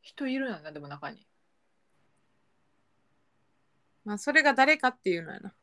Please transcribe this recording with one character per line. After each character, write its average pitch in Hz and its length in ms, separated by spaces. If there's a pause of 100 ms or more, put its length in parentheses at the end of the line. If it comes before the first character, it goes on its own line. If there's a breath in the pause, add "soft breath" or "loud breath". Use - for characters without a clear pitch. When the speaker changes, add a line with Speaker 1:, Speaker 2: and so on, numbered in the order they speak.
Speaker 1:
人 - 280
い 262 100
る 269 100
ん 233 40
や 165 80
な、 151 120
で 151 80
も 143 80
中 143 220
に。 - 160 (2750)
Speaker 2:
ま 208 100
あ、 208 40
そ 294 140
れ 311 100
が 285 120
誰 269 220
か 269 120
っ 247 100
て - 120
い 170 80
う 165 40
の 151 100
や - 80
な。 - 220